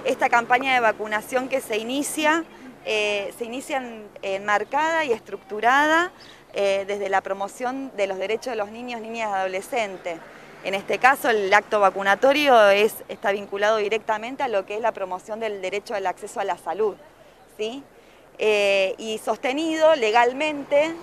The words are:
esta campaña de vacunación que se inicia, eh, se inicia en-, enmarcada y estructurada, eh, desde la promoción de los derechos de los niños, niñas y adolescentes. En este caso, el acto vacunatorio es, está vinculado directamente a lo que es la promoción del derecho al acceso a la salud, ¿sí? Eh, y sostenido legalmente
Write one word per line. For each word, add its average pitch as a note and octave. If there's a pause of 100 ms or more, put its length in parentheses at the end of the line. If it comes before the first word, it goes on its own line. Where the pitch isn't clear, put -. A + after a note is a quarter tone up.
esta B3+
campaña B3
de B3
vacunación G#3+
que C4
se A3
inicia, D4 (400)
eh, G#3
se A#3+
inicia C4
en-, A3+ (120)
enmarcada G#3
y B3
estructurada, C4+ (440)
eh, G3
desde G3+
la F#3+
promoción A#3+
de G3+
los F#3+
derechos A3
de A#3
los G#3
niños, A#3+
niñas A3+
y -
adolescentes. F#3+ (440)
En G3
este G3+
caso, C4
el G3+
acto G#3
vacunatorio G3+
es, G#3 (160)
está G3+
vinculado G3+
directamente A3
a C4+
lo G3+
que G#3
es A3
la A3+
promoción F#3+
del G#3
derecho G3+
al G3
acceso F#3
a G3+
la F#3+
salud, F#3 (640)
¿sí? B3 (540)
Eh, G3+
y A3
sostenido D#4
legalmente C#4